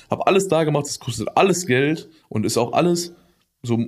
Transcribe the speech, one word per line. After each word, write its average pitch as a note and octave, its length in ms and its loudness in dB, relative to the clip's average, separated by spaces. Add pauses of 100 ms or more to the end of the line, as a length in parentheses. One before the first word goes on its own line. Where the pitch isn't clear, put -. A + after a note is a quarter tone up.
(100)
hab - 160 -2
alles F#3+ 220 2
da D#3+ 160 2
gemacht, D3+ 220 0
das - 120 -10
kostet A2+ 380 -8
alles F3+ 280 2
Geld C#3+ 440 0 (200)
und A2 160 -4
ist A2+ 140 0
auch A#2 140 0
alles, F3 420 0 (480)
so A#2 260 0